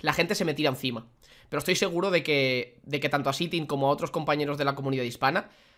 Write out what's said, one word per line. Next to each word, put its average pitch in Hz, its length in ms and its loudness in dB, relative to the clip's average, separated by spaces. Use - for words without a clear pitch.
la 151 100 0
gente 170 220 0
se 196 120 0
me 151 100 0
tira 147 160 2
encima. 123 340 -6
Pero 147 120 -4
estoy 185 160 0
seguro 180 340 0
de 170 140 2
que, 135 600 0
de 139 160 -4
que 147 80 0
tanto 143 220 0
a 135 40 0
Sitin 160 340 -2
como 135 200 2
a 143 40 6
otros 151 180 -2
compañeros 147 480 -2
de 143 80 -2
la 139 100 0
comunidad 135 280 -2
hispana, 135 480 0